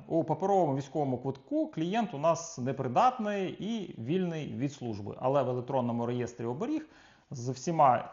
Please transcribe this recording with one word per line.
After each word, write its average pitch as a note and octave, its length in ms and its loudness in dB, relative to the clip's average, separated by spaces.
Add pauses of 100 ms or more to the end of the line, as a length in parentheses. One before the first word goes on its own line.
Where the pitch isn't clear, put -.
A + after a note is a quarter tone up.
У E3 180 2
паперовому D#3+ 520 2
військовому C#3 420 -2
квитку G3 480 -2
клієнт F#3 480 -2
у C#3 40 -6
нас D#3 400 0
непридатний F3+ 920 2
і G#3+ 520 -6
вільний D#3+ 520 -2
від C3+ 180 -2
служби, G#2+ 480 -6
але C3+ 220 4
в B2+ 60 0
електронному A#2+ 580 0
реєстрі B2 380 -4
оберіг A3 440 -4 (440)
з B2 160 -6
всіма C#3 640 4